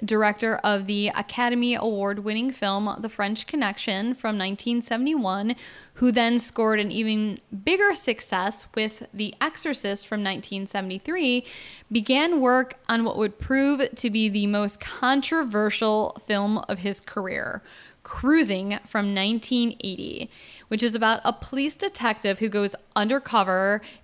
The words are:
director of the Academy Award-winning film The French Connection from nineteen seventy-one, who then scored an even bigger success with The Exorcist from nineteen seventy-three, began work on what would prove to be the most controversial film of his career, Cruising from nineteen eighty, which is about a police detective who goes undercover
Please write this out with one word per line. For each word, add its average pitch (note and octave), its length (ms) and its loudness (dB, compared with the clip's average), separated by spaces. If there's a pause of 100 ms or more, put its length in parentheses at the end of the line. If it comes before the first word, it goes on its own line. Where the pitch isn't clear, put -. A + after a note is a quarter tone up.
director G#3+ 580 2
of G3+ 240 2
the G#3 220 0
Academy A#3+ 640 0
Award-winning G#3+ 800 -2
film G3+ 460 -2
The A3 100 -6
French G#3 380 -4
Connection A3 680 -2
from A3 220 -2
nineteen G3+ 460 -2
seventy-one, A#3 760 0 (380)
who B3 180 4
then A#3 260 4
scored A3 420 2
an G#3 120 -2
even G#3+ 480 0 (240)
bigger F#4+ 300 4
success G#3 800 -2
with A3 400 -4
The G#3 260 -4
Exorcist C4 680 -2
from G#3+ 160 -2
nineteen G3 440 -4
seventy-three, B3 800 -2 (440)
began C4+ 500 2
work B3+ 340 4 (120)
on A3+ 160 2
what A3+ 140 -2
would G#3 220 -2
prove C4+ 560 2
to A#3 160 -2
be A3 180 2
the G3+ 180 2
most G#3 340 0
controversial A3+ 1500 0
film G#3 320 2 (100)
of F#3+ 120 -4
his G3 200 -2
career, - 640 -6 (400)
Cruising G3+ 840 2
from G3+ 280 0
nineteen A3+ 680 0
eighty, - 500 -8 (380)
which A3 160 0
is A3+ 100 2
about A3+ 300 2
a - 80 2
police C#4 420 -4
detective A3 640 -2
who A3 100 0
goes G3+ 280 -2 (180)
undercover G#3 840 2 (240)